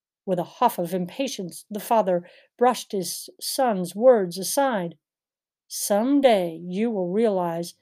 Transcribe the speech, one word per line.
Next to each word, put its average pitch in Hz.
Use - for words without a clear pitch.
With 185
a 165
huff 233
of 175
impatience, 180
the 208
father 185
brushed 240
his -
son's 196
words 202
aside. 196
"Someday 214
you 190
will 185
realize 180